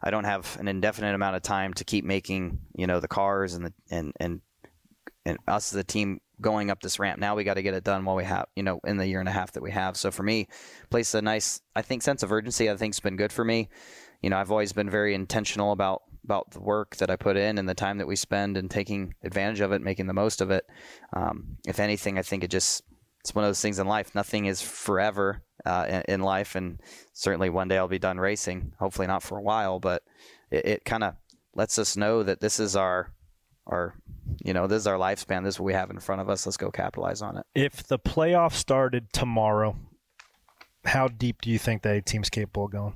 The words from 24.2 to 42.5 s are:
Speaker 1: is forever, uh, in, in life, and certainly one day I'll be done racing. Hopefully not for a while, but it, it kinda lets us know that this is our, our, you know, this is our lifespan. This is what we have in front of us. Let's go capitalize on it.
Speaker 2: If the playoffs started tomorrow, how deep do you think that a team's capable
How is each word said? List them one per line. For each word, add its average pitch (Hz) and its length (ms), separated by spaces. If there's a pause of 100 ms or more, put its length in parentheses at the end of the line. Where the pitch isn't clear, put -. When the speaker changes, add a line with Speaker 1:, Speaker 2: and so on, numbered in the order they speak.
Speaker 1:
is 95 160
forever, 101 800 (240)
uh, 90 220
in, 92 140 (120)
in 95 60
life, 95 340
and 90 260 (340)
certainly 95 360
one 92 160
day 95 120
I'll 92 100
be 95 100
done 92 200
racing. 92 600
Hopefully 95 300
not 95 160
for 95 140
a 101 40
while, 101 380
but 90 240 (480)
it, - 140
it - 180
kinda 110 320 (380)
lets - 240
us 107 180
know 107 260
that 95 180
this 107 200
is 101 160
our, 92 360 (540)
our, 87 280 (500)
you 92 80
know, 92 140
this 104 160
is 98 40
our 98 100
lifespan. 92 480
This 98 120
is - 40
what 95 60
we 95 80
have 95 160
in 98 80
front 95 220
of 95 100
us. 98 160
Let's 104 100
go - 140
capitalize 90 520
on 101 140
it. - 80 (100)
Speaker 2:
If 139 320
the 131 120
playoffs 170 560
started 127 580
tomorrow, 107 640 (1080)
how 131 240
deep 120 340
do 117 80
you 113 80
think 113 240
that 104 140
a 104 60
team's 104 280
capable 104 360